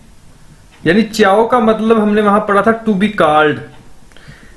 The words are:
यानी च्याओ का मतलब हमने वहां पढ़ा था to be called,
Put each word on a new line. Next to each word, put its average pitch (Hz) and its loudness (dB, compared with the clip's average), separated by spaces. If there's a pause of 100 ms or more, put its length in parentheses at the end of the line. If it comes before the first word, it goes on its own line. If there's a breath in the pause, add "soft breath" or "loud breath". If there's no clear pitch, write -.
(880)
यानी 196 2
च्याओ 214 0
का 240 0
मतलब 220 0
हमने 208 0
वहां 208 2
पढ़ा 202 0
था 226 -2
to 214 0
be 185 -2
called, 151 0 (1000 loud breath)